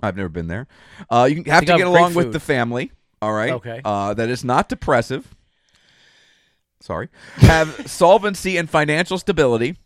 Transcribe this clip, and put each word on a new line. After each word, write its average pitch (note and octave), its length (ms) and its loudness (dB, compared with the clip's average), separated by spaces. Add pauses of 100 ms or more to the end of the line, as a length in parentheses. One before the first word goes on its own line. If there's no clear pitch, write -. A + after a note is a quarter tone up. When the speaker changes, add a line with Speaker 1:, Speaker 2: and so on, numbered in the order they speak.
Speaker 1:
I've G2 140 -4
never F#2+ 140 -6
been E2 180 -8
there. G2+ 200 -10 (420)
Uh, A#2+ 200 4
you F3 180 -4
have D#3+ 120 4
Speaker 2:
Think D3+ 80 2
Speaker 1:
to F3 60 2
Speaker 2:
of E3 60 4
Speaker 1:
get F#3 40 2
Speaker 2:
great - 0 -
Speaker 1:
along F3 300 4
with E3+ 140 0
Speaker 2:
food. A2 60 -8
Speaker 1:
the D#3 60 -6
family. B2 520 -4 (300)
All G#2+ 120 -4
right. A2 180 -2
Speaker 2:
Okay. A#2+ 320 -10
Speaker 1:
Uh, G2+ 300 -4
that A2+ 160 -4
is B2 160 -6
not C3 240 0
depressive. C3 640 -4 (1400)
Sorry. F#2+ 300 -12 (280)
Have D#3+ 320 6
<laughs> D#3 200 -14
solvency F#3+ 680 2
and E3 120 -4
financial D#3+ 480 0
stability. C#3+ 680 0